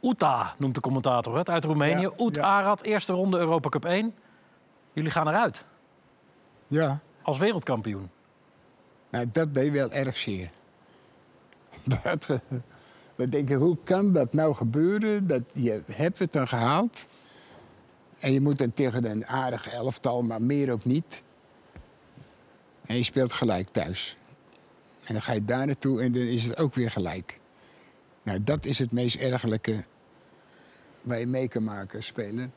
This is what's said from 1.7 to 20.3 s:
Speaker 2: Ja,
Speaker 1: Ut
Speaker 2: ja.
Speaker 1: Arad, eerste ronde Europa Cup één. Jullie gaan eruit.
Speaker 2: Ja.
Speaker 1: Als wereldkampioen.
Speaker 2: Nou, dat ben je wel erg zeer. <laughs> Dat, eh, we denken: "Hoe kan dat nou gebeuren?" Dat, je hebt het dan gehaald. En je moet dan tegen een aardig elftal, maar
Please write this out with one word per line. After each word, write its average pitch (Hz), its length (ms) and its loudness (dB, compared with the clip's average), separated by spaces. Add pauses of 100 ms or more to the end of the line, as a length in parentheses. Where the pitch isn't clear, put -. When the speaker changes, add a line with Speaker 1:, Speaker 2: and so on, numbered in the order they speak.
Speaker 2:
Ja, 196 240 -2
Speaker 1:
Ut 196 80 0
Speaker 2:
ja. 147 80 0
Speaker 1:
Arad, 196 400 4
eerste 208 300 0
ronde 185 260 2
Europa 160 300 2
Cup - 160 -2
één. 196 300 0 (800)
Jullie 156 180 -2
gaan 156 180 2
eruit. 185 380 0 (1000)
Speaker 2:
Ja. 147 340 0 (220)
Speaker 1:
Als 139 160 0
wereldkampioen. 113 720 -2 (1000)
Speaker 2:
Nou, 120 220 -2
dat 160 200 2
ben 131 120 2
je 147 60 2
wel 139 220 0
erg 135 240 -2
zeer. 92 340 -4 (1300)
<laughs> 131 180 2
Dat, 175 260 -2
eh, 139 80 2 (800)
we 127 140 -2
denken: 139 280 0
"Hoe 160 280 4
kan 190 280 2
dat 143 200 2
nou 151 220 4
gebeuren?" 196 720 0
Dat, 135 160 0 (100)
je 113 300 0 (100)
hebt 160 260 -2
het 180 140 -2
dan 135 160 2
gehaald. 143 580 2 (1120)
En 135 140 2
je 135 80 4
moet 143 180 2
dan 120 160 0
tegen 123 300 0
een 110 220 -4
aardig 127 460 -4
elftal, 123 500 -2
maar 113 200 -2